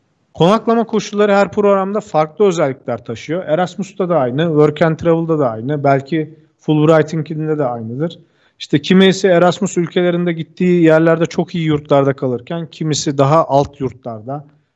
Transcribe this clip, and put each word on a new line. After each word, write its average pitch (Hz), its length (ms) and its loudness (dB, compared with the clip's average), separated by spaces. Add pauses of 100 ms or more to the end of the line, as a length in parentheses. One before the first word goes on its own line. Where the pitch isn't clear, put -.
(340)
Konaklama 220 500 2
koşulları 208 500 -2
her 196 180 2
programda 202 480 0
farklı 156 460 -2
özellikler 139 600 -2
taşıyor. 151 400 -8
Erasmus'ta 180 640 -4
da 175 100 0
aynı, 135 280 -2
work 151 340 2
and 160 160 0
travel'da 165 420 0
da 131 100 0
aynı, 127 340 -6
belki 143 520 -2 (220)
Fulbright'inkinde 156 1000 0
de 147 80 -2
aynıdır. 120 540 -8 (400)
İşte - 220 -2
kimisi 190 460 4
Erasmus 175 500 2
ülkelerinde 175 560 -2
gittiği 175 500 0
yerlerde 160 420 4
çok 175 300 -4
iyi 170 100 -4
yurtlarda 147 480 0
kalırken 135 540 -6
kimisi 151 500 -4
daha 143 300 2
alt 139 340 -2
yurtlarda 123 640 -10 (300)